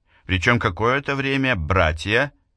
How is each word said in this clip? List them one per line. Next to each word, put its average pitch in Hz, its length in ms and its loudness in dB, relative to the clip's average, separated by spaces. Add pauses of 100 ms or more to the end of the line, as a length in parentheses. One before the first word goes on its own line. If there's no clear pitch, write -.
(260)
причём 92 320 2
какое-то 117 560 -2
время 135 400 -2
братья, 95 760 0 (240)